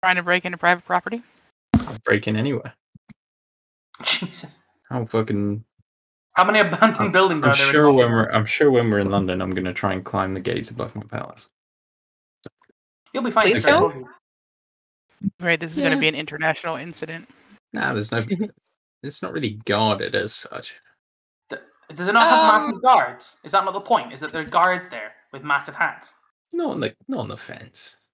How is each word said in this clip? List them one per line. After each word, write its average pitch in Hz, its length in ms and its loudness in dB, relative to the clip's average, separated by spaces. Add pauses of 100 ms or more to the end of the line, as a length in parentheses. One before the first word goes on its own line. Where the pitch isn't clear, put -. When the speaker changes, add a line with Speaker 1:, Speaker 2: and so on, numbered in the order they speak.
Speaker 1:
Trying 180 140 2
to 180 60 -4
break 175 220 0
into 180 140 -6
private 175 260 2
property? 202 380 -4 (520)
Speaker 2:
I'll - 300 0
break 104 240 2
in 107 80 0
anywhere. 127 380 -4 (1300)
Speaker 3:
Jesus. - 460 -4 (400)
Speaker 2:
I'll 123 160 -4
fucking 107 580 -2 (720)
Speaker 3:
How 185 100 4
many 208 160 2
abandoned 202 380 4
Speaker 2:
I'm, 202 140 0
Speaker 3:
buildings 180 320 4
Speaker 2:
I'm 143 60 6
Speaker 3:
are 139 60 4
there 135 100 2
in 139 60 2
Speaker 2:
sure 151 140 6
when 139 100 8
Speaker 3:
London? 120 160 6
Speaker 2:
we're, 113 180 2
I'm 110 160 2
sure 147 240 4
when 120 200 4
we're 104 80 2
in 98 120 0
London, 92 300 0
I'm 92 140 -4
gonna 92 180 -4
try 95 200 -2
and 95 120 -6
climb 95 300 -4
the 95 60 -6
gates 98 300 -6
of 120 60 -16
Buckingham - 320 -10
Palace. - 400 -12 (1600)
Speaker 3:
You'll 254 100 -4
be 233 80 -2
fine, 220 140 2
Speaker 4:
Please 214 200 2
Speaker 3:
sir, - 60 6
I - 80 6
Speaker 4:
don't. 196 140 2
Speaker 3:
told 135 100 -12
you. - 60 -18 (1300)
Speaker 1:
Great, 170 200 0
this 160 120 -8
is 165 60 -4
gonna 277 160 2
Speaker 4:
Yeah. 277 60 0
Speaker 1:
be - 80 2
an 156 60 -2
international 156 640 -4
incident. 160 520 -12 (440)
Speaker 2:
Nah, 135 200 -4
there's 107 200 -4
no, 117 100 -2 (400)
Speaker 4:
<laughs> - 400 -20
Speaker 2:
it's 143 200 -10
not 185 100 -10
really 110 340 -6
guarded 110 480 0
as 98 200 -2
such. - 400 -14 (720)
Speaker 3:
D-, - 80 -12 (380)
does 175 140 -4
it 208 40 2
not 233 160 6
have 320 120 8
Speaker 4:
Um, 320 80 6
Speaker 3:
massive 302 340 2
guards? 214 600 2
Is 151 80 -12
that 196 120 2
not 190 100 -4
the 196 60 -6
point? 208 320 -2
Is 131 80 -16
that 151 120 -10
there 160 100 -6
are 151 40 -8
guards 180 440 0
there 107 220 -14 (200)
with 135 120 -16
massive 143 320 -2
hats? - 360 -6 (400)
Speaker 2:
Not 330 200 -4
on 160 80 -6
the, - 140 -4 (140)
not 262 120 -6
on 107 80 -6
the - 80 -12
fence. - 600 -16 (180)